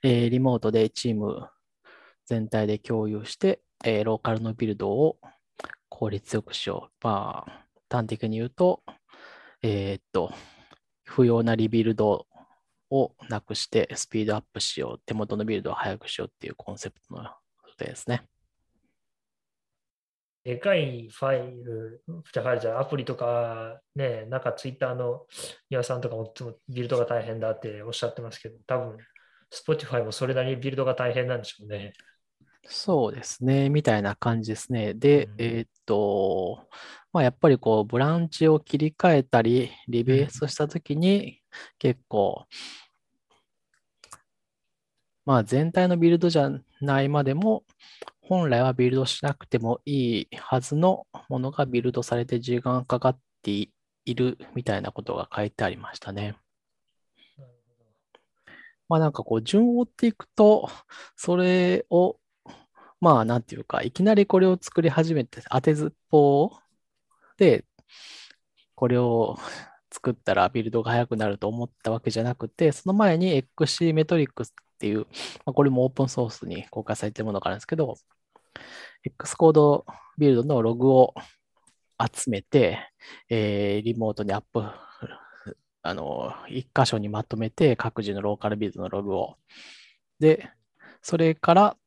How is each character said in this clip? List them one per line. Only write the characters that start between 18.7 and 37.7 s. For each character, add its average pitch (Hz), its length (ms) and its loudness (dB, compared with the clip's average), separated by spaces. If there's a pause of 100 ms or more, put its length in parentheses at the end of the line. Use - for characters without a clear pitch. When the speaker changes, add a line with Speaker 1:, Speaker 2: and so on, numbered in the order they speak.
Speaker 2:
で 123 140 -6
か 196 180 0
い 123 340 -4
フ - 180 -8
ァ 135 100 0
イ 123 260 -8
ル、 113 400 -12 (300)
じ 123 80 -4
ゃ - 20 -8
あ、 123 40 -4
フ - 20 -2
ァ 127 40 0
イ - 40 2
ル 113 60 -4
じ 117 60 -4
ゃ 117 120 -4
ア 139 60 -2
プ 147 100 -8
リ 127 80 -6
と 131 100 -8
か 117 640 -6 (160)
ね、 120 360 -6
な 131 80 -6
ん - 20 -6
か 117 140 -6
Twitter 131 400 -8
の 123 320 -6 (420)
岩 127 140 -2
さ 123 160 -4
ん - 20 -8
と 123 80 -6
か 117 80 -8
も 113 80 -8
い 110 100 -14
つ - 80 -16
も 117 120 -12 (120)
ビ 123 140 -8
ル 120 80 -4
ド 127 80 0
が 120 80 2
大 117 180 -2
変 113 180 -8
だ 110 100 -2
っ 110 100 -6
て 107 220 -12
お 113 80 -12
っ - 20 -12
し - 100 -8
ゃ 120 60 -4
っ - 60 -8
て 123 80 -12
ま 113 100 -14
す - 80 -18
け 113 80 -16
ど、 - 80 -18 (100)
多 127 120 -4
分 113 180 -10 (560)
Spotify 135 500 -4
も 110 100 -6
そ 131 140 -4
れ 131 60 -2
な 127 100 0
り 131 100 -2
に 131 40 -4
ビ 131 140 -6
ル 131 80 -6
ド 131 80 0
が 127 80 0
大 123 180 -2
変 123 160 -2
な 123 80 -4
ん 110 60 -8
で - 20 -14
し - 160 -16
ょ 104 60 -20
う - 20 -18
ね。 101 240 -10 (720)
Speaker 1:
そ 143 460 0
う 135 40 -12
で 123 80 -14
す - 220 -10
ね、 139 240 2
み 147 140 2
た 110 160 4
い 104 40 -2
な 101 140 -2
感 113 260 -2
じ 110 100 -6
で 104 40 -6
す - 160 -10
ね。 107 220 -4
で、 139 320 6
Speaker 2:
う - 20 -18
ん。 104 100 -16
Speaker 1:
え 117 60 -4 (160)
ー 113 60 -8
っ - 20 -20 (160)
と、 98 840 0 (440)
ま 175 80 2
あ、 135 40 4
や 123 60 4
っ - 80 -18
ぱ 165 100 6
り 131 100 6
こ 110 220 2